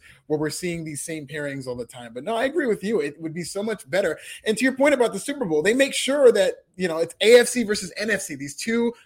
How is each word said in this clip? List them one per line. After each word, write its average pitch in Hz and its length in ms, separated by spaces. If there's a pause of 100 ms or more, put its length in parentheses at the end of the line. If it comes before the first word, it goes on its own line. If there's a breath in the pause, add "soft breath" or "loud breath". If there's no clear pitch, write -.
(280 soft breath)
where 151 100
we're 151 120
seeing 170 340
these 151 180
same 156 240
pairings 139 400
all 127 80
the 120 100
time. 120 300
But 254 80
no, 226 140
I 233 80
agree 285 220
with 202 180
you. 202 160
It 147 200
would 160 140
be 175 80
so 196 180
much 214 300
better. 175 260 (280 loud breath)
And 214 120
to 240 60
your 262 140
point 285 180
about 233 180
the 196 60
Super 277 260
Bowl, 156 160
they 196 140
make 269 200
sure 262 360
that, 185 280 (180)
you 185 100
know, 160 120
it's 165 220
A 240 200
F 240 80
C 240 160
versus 196 320
N 214 140
F 202 100
C, 147 160
these 139 180
two 233 380 (120)